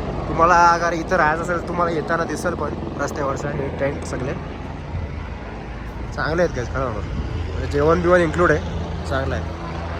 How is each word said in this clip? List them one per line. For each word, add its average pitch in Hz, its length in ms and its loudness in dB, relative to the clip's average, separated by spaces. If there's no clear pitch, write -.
तुम्हाला 170 400 6
अगर 170 240 4
इथं 170 240 0
राहायचं 160 260 4
असेल, 170 260 -2
तुम्हाला 170 240 0
येताना 165 320 0
दिसेल 160 300 -2
पण 156 200 -4
रस्त्यावरचं 139 480 -2
हे 139 300 -4
टेंट 139 260 -2
सगळे. 135 300 -4
चांगले 156 260 0
आहेत 156 120 2
guys, 123 200 -4
खरं - 0 -
सांगू. 123 260 -2
म्हणजे - 140 -4
जेवण 156 360 4
बिवण 175 180 6
इन्क्लूड 160 320 4
आहे, 151 80 4
चांगलं 135 280 -2
आहे. - 100 -2